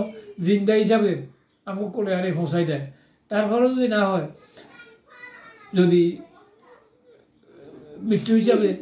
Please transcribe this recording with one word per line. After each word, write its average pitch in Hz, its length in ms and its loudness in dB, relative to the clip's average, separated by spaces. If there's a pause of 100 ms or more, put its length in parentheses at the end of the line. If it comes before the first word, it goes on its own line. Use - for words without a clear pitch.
(440)
জিন্দা 202 300 2
হিসাবে 208 520 2 (400)
আমাকে 196 260 -8
কোলে 202 220 -4
আনে 185 180 -2
পৌঁছাই 165 320 -2
দেয়। 139 260 -6 (380)
তারপরেও 220 460 0
যদি 254 140 0
না 208 180 0
হয়, 175 220 -2 (1500)
যদি 175 440 2 (1800)
মৃত্যু 214 360 0
হিসাবে 214 480 4